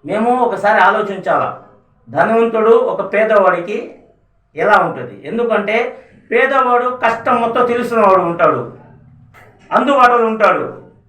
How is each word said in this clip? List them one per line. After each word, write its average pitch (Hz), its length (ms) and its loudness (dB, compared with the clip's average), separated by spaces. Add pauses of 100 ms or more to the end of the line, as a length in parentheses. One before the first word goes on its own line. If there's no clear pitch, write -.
మేము 226 300 0
ఒకసారి 208 440 0
ఆలోచించాలా, 196 760 -2 (520)
ధనవంతుడు 220 600 2
ఒక 196 420 0
పేదవాడికి 202 800 0 (600)
ఎలా 196 200 2
ఉంటుంది? 156 520 -4
ఎందుకంటే 220 760 -2 (260)
పేదవాడు 247 760 0
కష్టం 233 360 0
మొత్తం 233 260 0
తెలుసుకున్నవాడు 226 540 2
ఉంటాడు, 170 520 -2 (1000)
అందుబాటులో 247 540 2
ఉంటాడు. 214 560 -2 (260)